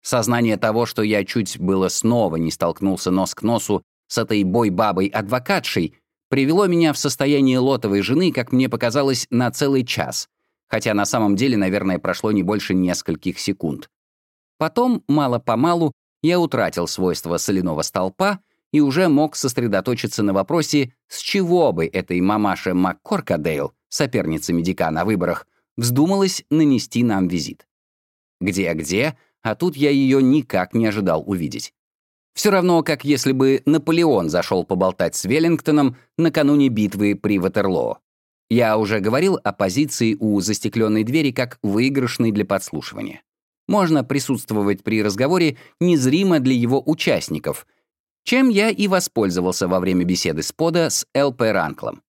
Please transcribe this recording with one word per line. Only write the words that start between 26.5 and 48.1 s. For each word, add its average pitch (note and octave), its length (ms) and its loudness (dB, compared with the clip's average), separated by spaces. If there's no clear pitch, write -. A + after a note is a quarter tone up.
нанести C#3 540 2
нам F#2+ 240 0
визит. E2+ 400 -6
Где-где, F2+ 760 -2
а A2 120 -4
тут E3+ 220 -4
я C#3+ 140 2
ее C#3 280 4
никак B2+ 560 2
не A2+ 120 2
ожидал F#2+ 380 0
увидеть. E2 480 -6
Все - 160 0
равно, F3+ 320 4
как D3 220 -2
если C#3 260 2
бы C3+ 340 2
Наполеон D#3 640 2
зашел F2 360 0
поболтать F2+ 500 0
с - 100 -8
Веллингтоном D3+ 720 2
накануне D3 500 2
битвы G#2 460 0
при G2+ 240 0
Ватерлоо. F#2 640 -2
Я A2+ 260 4
уже A2 220 0
говорил C#3 460 0
о G2+ 80 0
позиции A2+ 680 0
у G#2+ 220 0
застекленной G#2+ 640 0
двери C#3 260 0
как B2 320 -6
выигрышной A#2+ 720 0
для G2+ 120 0
подслушивания. D2 800 -8
Можно F3 340 2
присутствовать G#2+ 800 -2
при A2 180 0
разговоре C3 580 0
незримо E3+ 640 4
для C3 140 2
его B2 300 2
участников — F2 840 -2